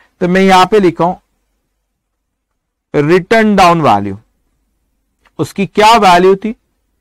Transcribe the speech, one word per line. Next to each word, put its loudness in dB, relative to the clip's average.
तो -4
मैं -2
यहां 2
पे 0
लिखा -2
हूं -4
return -2
down 2
value, -2
उसकी -8
क्या 0
value 2
थी? -10